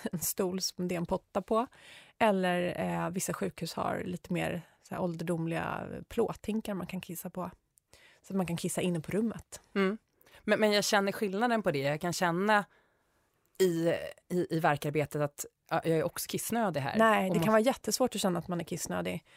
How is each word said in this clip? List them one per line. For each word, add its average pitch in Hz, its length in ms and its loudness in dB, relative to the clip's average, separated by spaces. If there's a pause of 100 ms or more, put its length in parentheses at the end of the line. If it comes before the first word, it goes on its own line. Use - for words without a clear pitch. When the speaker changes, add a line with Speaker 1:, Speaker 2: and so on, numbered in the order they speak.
Speaker 1:
<laughs> - 80 -4
en 170 80 -4
stol 185 420 -2
som - 260 -4
det 180 80 -2
är - 20 -2
en 170 80 -2
potta - 360 -2
på. 226 260 0 (500)
Eller, 180 680 2
eh, 170 240 -2
vissa 175 240 -4
sjukhus 170 400 -6
har - 320 -4
lite 180 280 -6
mer 160 280 -2 (220)
så - 120 -12
här 170 60 -4
ålderdomliga 165 880 -4 (220)
plåthinkar - 640 -4
man 175 140 -6
kan 185 140 -6
kissa - 280 -10
på. 175 220 -8 (720)
Så - 120 -16
att 190 40 0
man 185 80 2
kan 165 120 -4
kissa 175 240 -2
inne 175 180 2
på - 120 -10
rummet. 208 500 -4 (140)
Speaker 2:
Mm. 196 220 2 (460)
Men, 208 160 4
men 214 120 4
jag 208 120 4
känner 196 280 2
skillnaden 214 520 0
på 185 80 2
det. 143 80 2
Jag 143 220 0
kan 175 120 0
känna 190 520 2 (960)
i, 170 280 4 (420)
i, 180 200 0
i 165 100 0
värkarbetet 147 640 2
att, - 240 -4 (240)
ja, 160 140 0
jag 160 140 2
är 156 60 2
också - 260 -4
kissnödig 196 520 -2
här. 135 160 -2
Speaker 1:
Nej, 214 300 6
Speaker 2:
Och 185 60 0
Speaker 1:
det 170 60 4
Speaker 2:
må- 170 60 2
Speaker 1:
kan 220 80 4
vara 220 80 8
jättesvårt 233 540 0
att 190 60 -4
känna 175 180 2
att - 80 -10
man 175 120 -4
är 170 40 -4
kissnödig. 180 600 -6 (120)